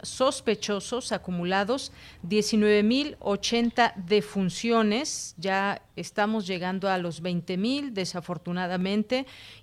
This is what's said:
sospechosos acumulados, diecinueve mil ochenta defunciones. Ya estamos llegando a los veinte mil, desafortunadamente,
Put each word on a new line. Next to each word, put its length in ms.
sospechosos 1120
acumulados, 800
diecinueve 600
mil 360
ochenta 760
defunciones. 1400
Ya 460
estamos 500
llegando 420
a 80
los 260
veinte 340
mil, 360
desafortunadamente, 1300